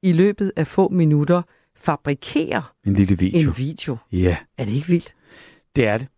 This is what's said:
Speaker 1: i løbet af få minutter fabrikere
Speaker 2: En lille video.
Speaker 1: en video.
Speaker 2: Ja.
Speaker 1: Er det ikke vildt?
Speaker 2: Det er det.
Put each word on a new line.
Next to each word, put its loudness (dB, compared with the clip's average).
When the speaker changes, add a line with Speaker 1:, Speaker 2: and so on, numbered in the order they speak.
Speaker 1:
i 2
løbet 2
af -2
få 0
minutter 2
fabrikere -4
Speaker 2:
En 0
lille 2
video. 0
Speaker 1:
en -4
video. -8
Speaker 2:
Ja. 2
Speaker 1:
Er -6
det -6
ikke -4
vildt? -2
Speaker 2:
Det 2
er 0
det. -6